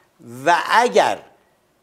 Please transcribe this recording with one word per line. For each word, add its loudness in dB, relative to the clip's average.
و 0
اگر 2